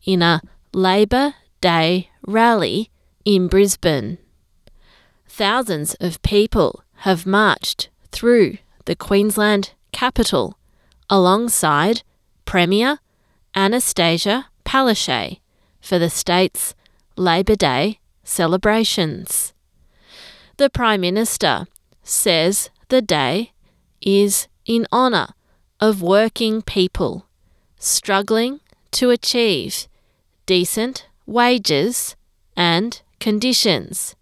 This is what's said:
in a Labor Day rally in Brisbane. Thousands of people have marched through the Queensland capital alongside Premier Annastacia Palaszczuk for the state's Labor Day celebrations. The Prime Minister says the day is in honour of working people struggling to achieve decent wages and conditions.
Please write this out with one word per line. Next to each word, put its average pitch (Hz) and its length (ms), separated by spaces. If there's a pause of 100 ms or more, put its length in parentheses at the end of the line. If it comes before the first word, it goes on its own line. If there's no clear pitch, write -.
in 185 160
a 170 180 (320)
Labor 208 640 (280)
Day 170 500 (160)
rally 214 640 (340)
in 185 220
Brisbane. 175 720 (1080)
Thousands 208 680
of - 260
people 208 600 (140)
have 180 280
marched 196 640 (220)
through 233 480 (260)
the - 100
Queensland 208 760 (200)
capital 202 680 (500)
alongside 190 960 (420)
Premier 208 540 (560)
Annastacia 196 920 (180)
Palaszczuk 202 760 (400)
for 180 200
the 170 100
state's - 680 (400)
Labor 185 400
Day 156 440 (240)
celebrations. 190 1300 (1040)
The 277 120
Prime 220 300
Minister 180 680 (360)
says 175 680 (200)
the 254 120
day 170 520 (480)
is 196 480 (160)
in 233 260
honour 233 380 (500)
of 208 220
working 214 600
people 185 640 (540)
struggling 220 800 (320)
to 247 200
achieve 220 760 (580)
decent 214 640 (180)
wages 233 920 (400)
and 175 440 (200)
conditions. 214 1000